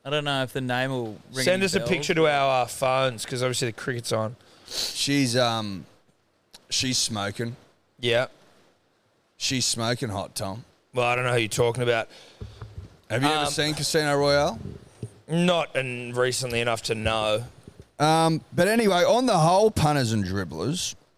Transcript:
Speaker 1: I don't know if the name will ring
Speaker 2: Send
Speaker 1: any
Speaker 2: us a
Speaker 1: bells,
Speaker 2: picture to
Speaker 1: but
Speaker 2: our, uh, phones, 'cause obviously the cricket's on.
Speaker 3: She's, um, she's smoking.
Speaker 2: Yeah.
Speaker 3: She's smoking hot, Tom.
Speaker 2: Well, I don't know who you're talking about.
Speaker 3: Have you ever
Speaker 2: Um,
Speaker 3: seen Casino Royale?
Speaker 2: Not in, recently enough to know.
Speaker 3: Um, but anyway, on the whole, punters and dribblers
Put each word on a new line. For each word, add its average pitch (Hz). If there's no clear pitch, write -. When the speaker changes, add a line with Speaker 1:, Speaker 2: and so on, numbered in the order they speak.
Speaker 1:
I 139
don't 147
know 139
if 127
the 135
name 127
will 117
ring 131
Speaker 2:
Send 185
Speaker 1:
any 196
Speaker 2:
us 180
a 196
Speaker 1:
bells, -
Speaker 2:
picture 175
to 160
Speaker 1:
but 156
Speaker 2:
our, 135
uh, -
phones, 131
'cause 127
obviously 127
the 110
cricket's 120
on. 110
Speaker 3:
She's, 135
um, 110
she's 127
smoking. 113
Speaker 2:
Yeah. 120
Speaker 3:
She's 127
smoking 117
hot, 95
Tom. 101
Speaker 2:
Well, 123
I 120
don't 123
know 123
who 120
you're 110
talking 120
about. 117
Speaker 3:
Have 120
you 143
ever 151
Speaker 2:
Um, 143
Speaker 3:
seen 151
Casino 151
Royale? 143
Speaker 2:
Not 170
in, 123
recently 123
enough 117
to 117
know. 110
Speaker 3:
Um, 160
but 175
anyway, 208
on 247
the 202
whole, 185
punters 147
and 107
dribblers 92